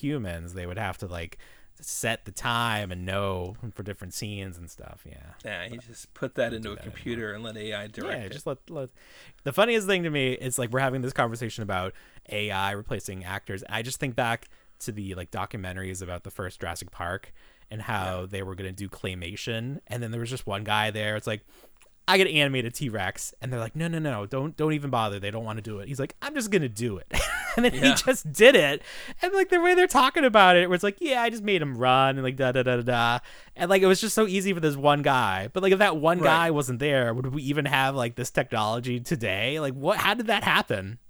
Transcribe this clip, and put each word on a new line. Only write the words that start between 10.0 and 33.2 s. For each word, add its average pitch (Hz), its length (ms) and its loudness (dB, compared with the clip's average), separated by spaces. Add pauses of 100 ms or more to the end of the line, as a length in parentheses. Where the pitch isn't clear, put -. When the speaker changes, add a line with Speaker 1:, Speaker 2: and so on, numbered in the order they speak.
Speaker 1:
to 165 80 -2
me 131 220 0
is, 127 260 -6
like, 120 120 -2
we're 127 100 0
having 135 200 0
this 123 140 -4
conversation 117 480 -4
about 95 320 -4 (340)
A 104 220 -4
I 98 220 -2
replacing 101 520 -8
actors. 95 460 -8
I 107 100 -4
just 120 180 -8
think 131 160 -4
back 117 360 -2 (300)
to 120 120 -8
the, 98 220 -8
like, 87 160 -10
documentaries 95 720 -8
about 87 220 -10
the 98 60 -14
first 90 300 -10
Jurassic 87 300 -8
Park 90 420 -8 (380)
and 107 100 -10
how 95 420 -4
Speaker 2:
Yeah. 92 60 -8
Speaker 1:
they 98 140 -6
were 95 140 -8
gonna 95 160 -8
do 98 180 -10
claymation, 110 960 -8
and 120 160 -6
then 110 80 -8
there 117 100 -6
was 117 80 -6
just 127 180 -8
one 101 180 -4
guy 107 260 2
there. 107 260 -4
It's 107 100 -8
like, 107 160 -4 (640)
"I 190 100 6
get 190 80 6
animated 135 480 2
T-Rex," 104 640 -4
and 123 120 -6
they're 120 80 -4
like, 113 160 -6
"No, 165 100 -4
no, 165 140 -2
no, 120 260 -2
don't, 135 300 -4
don't 156 160 2
even 143 180 -2
bother. 110 300 0
They 101 100 -4
don't 113 140 -6
wanna 107 160 -6
do 104 180 -8
it." 101 80 -10
He's 135 140 -6
like, - 200 -6
"I'm 294 140 -6
just 220 160 -2
gonna 165 180 2
do 107 300 -4
it." 78 140 -16
<laughs> - 80 2 (360)
And 233 80 4
then 247 100 4
Speaker 2:
Yeah. 254 140 6
Speaker 1:
he 269 60 6 (100)
just 254 280 0
did 247 220 10
it. 147 260 4 (400)
And, 370 140 0
like, 381 140 4
the 359 120 4
way 359 140 6
they're 359 140 6
talking 285 360 4
about 202 300 10
it, 175 140 6
where 185 80 2
it's 175 80 0
like, 202 160 0
"Yeah, 262 200 0
I 233 100 2
just 220 120 -8
made 202 180 2
him 139 160 -4
run," 127 400 6
and, 135 60 -4
like, 131 140 -2
da, 131 160 2
da, 127 100 2
da, 123 140 2
da, 120 60 0
da. 120 360 2 (380)